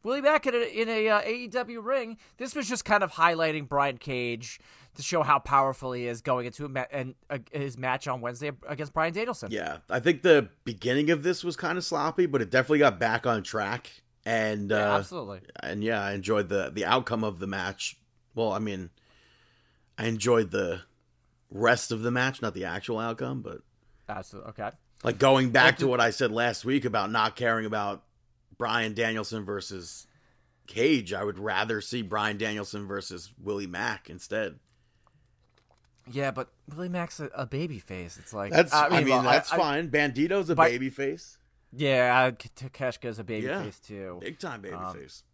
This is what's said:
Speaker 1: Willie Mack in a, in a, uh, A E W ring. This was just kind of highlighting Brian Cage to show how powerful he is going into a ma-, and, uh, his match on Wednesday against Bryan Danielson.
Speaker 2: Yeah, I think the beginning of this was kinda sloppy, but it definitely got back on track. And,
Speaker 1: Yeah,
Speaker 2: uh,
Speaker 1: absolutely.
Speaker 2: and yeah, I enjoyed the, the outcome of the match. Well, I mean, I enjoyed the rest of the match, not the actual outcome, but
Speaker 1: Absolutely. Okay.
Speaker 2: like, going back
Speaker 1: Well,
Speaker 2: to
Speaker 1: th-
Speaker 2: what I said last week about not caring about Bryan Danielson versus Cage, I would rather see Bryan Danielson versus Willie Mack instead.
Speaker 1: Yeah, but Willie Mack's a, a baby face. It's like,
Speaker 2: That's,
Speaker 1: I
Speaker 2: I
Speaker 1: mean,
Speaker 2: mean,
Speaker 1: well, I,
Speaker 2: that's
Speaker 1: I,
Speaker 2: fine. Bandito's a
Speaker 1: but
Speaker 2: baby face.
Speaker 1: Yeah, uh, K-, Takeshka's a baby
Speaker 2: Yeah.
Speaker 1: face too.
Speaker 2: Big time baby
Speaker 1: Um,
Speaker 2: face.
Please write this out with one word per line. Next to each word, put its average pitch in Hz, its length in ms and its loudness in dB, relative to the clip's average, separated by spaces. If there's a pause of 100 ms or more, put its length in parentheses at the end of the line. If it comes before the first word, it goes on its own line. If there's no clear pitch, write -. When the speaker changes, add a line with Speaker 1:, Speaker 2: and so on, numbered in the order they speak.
Speaker 1:
Willie 262 180 0
Mack 294 260 4
in 240 80 0
a, - 20 2 (240)
in 226 60 0
a, 220 220 0
uh, 208 160 6
A 220 80 -2
E 247 140 -8
W 233 340 -6
ring. 233 360 -4 (200)
This 247 180 -8
was 254 140 -4
just 247 160 -4
kind 208 180 4
of 170 80 -4
highlighting 160 560 2
Brian 139 300 2
Cage 120 640 -6 (340)
to 143 80 -12
show 165 200 0
how 143 160 6
powerful 135 520 0
he 123 160 -6
is 117 140 -8
going 123 240 0
into 123 200 -10
a 143 40 -10
ma-, 131 220 -4
and, 131 240 -8 (140)
uh, 143 80 -6 (140)
his 139 260 -6
match 127 300 -4
on 127 140 -4
Wednesday 123 300 -6 (160)
against 147 260 -8
Bryan 160 200 0
Danielson. 208 380 -6
Speaker 2:
Yeah, 82 260 -4 (120)
I 120 100 0
think 143 240 2
the 147 260 8 (140)
beginning 123 480 0
of 156 120 2
this 175 200 -2
was 175 120 -4
kinda 175 260 -2
sloppy, 160 440 0
but 139 160 0
it 101 80 -2
definitely 131 300 4
got 127 200 6
back 113 280 0
on 113 160 0
track. 107 480 -4 (340)
And, 107 460 0
Speaker 1:
Yeah, 104 240 4
Speaker 2:
uh, - 40 4
Speaker 1:
absolutely. 98 420 -8 (200)
Speaker 2:
and 98 220 -6
yeah, 110 200 0
I 98 100 -4
enjoyed 101 360 0
the, 95 240 0
the 95 120 -4
outcome 117 380 0
of 101 160 -4
the 95 80 -6
match. 98 500 -6 (380)
Well, 113 160 0
I 98 80 -2
mean, 98 300 -6 (1080)
I - 100 -6
enjoyed 113 440 2
the 90 300 -2 (720)
rest 113 400 2
of 113 100 -4
the 117 100 -2
match, 127 300 -2
not 107 120 -2
the 92 120 -6
actual 101 340 -6
outcome, 117 420 -6
but - 200 -12 (480)
Speaker 1:
Absolutely. 101 400 -12
Okay. 110 220 -8 (320)
Speaker 2:
like, 117 160 0
going 135 320 6
back 127 140 8
Speaker 1:
Well, 131 80 10
Speaker 2:
to - 120 -6
Speaker 1:
th- 131 40 4
Speaker 2:
what 123 120 4
I 117 80 6
said 113 220 0
last 117 340 0
week 135 180 2
about 107 280 0
not 110 240 0
caring 113 300 0
about 104 380 -4 (540)
Bryan 113 380 0
Danielson 110 500 -2
versus 95 640 -8 (600)
Cage, 117 460 2
I 95 100 -4
would 104 160 -4
rather 107 400 -2
see 120 220 -6
Bryan 104 360 -2
Danielson 104 500 -4
versus 95 440 -8 (100)
Willie 101 260 -4
Mack 101 420 -6
instead. 101 500 -6 (1500)
Speaker 1:
Yeah, 135 200 -2
but 127 180 -8 (240)
Willie 175 160 -8
Mack's 175 300 -6
a, 151 60 -8 (100)
a 131 100 -4
baby 139 340 -6
face. 90 380 -12
It's - 160 -16
like, 101 180 -4
Speaker 2:
That's, 156 220 6
Speaker 1:
I 151 140 6
Speaker 2:
I - 20 2
Speaker 1:
mean, 139 160 6
Speaker 2:
mean, 135 40 4
Speaker 1:
well, 127 180 4
I, 123 60 8
Speaker 2:
that's - 200 4
Speaker 1:
I, 170 40 2
Speaker 2:
fine. 160 320 2
Bandito's 147 600 0
a 170 60 2
Speaker 1:
but 160 140 8
Speaker 2:
baby 127 200 -2
face. 139 480 -6 (340)
Speaker 1:
Yeah, 127 520 4
uh, 127 80 4
K-, - 240 -16
Takeshka's 127 640 -6
a 113 40 -10
baby 110 240 -4
Speaker 2:
Yeah. 180 160 -4
Speaker 1:
face 107 160 -12
too. 95 420 -12
Speaker 2:
Big 123 180 -10
time 131 220 -10
baby 95 120 -12
Speaker 1:
Um, 92 220 -10
Speaker 2:
face. 71 280 -20 (100)